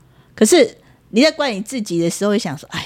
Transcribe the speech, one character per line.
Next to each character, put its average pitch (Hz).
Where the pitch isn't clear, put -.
可 -
是 269
你 214
在 311
怪 294
你 190
自 240
己 170
的 170
时 196
候， 208
想 156
说 -
：“哎， -